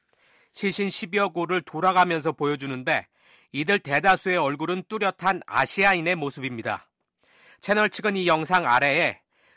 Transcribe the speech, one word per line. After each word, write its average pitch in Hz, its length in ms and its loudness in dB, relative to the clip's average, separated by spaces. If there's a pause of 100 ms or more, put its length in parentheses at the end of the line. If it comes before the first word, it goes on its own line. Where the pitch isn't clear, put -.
(540)
시신 202 360 -2
십여 190 400 -2
구를 170 320 -2
돌아가면서 170 720 2
보여주는데 139 720 -2 (460)
이들 156 280 0
대다수의 180 580 2
얼굴은 156 500 -2
뚜렷한 190 580 -2
아시아인의 175 680 0
모습입니다. 131 720 -6 (720)
채널 208 300 2
측은 196 260 -2
이 180 120 0
영상 165 380 4
아래에 139 540 2 (380)